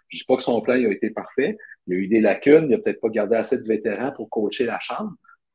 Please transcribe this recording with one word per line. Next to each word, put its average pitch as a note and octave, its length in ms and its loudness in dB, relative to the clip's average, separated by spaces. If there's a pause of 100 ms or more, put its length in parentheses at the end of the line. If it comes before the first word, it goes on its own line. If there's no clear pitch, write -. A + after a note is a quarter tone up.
je B2+ 100 -12
dis - 80 -12
pas C3 100 2
que - 60 -4
son A#2 200 0
plan, B2 120 0
il B2 120 2
a G#2 40 2
été G#2+ 200 -2
parfait. C3+ 480 -4 (280)
Il F2+ 60 -4
y F2+ 40 0
a F#2+ 40 0
eu F#2+ 80 -4
des A2 140 4
lacunes, D3 480 6
il A2+ 40 4
a G#2+ 40 2
peut-être G#2 240 -4
pas A2 80 0
gardé G#2+ 260 0
assez A2 220 0
de A2 100 -10
vétérans A2 440 -2
pour A2 180 -12
coacher A2+ 340 -2
la G#2+ 160 -4
chambre. F#3+ 320 -8 (420)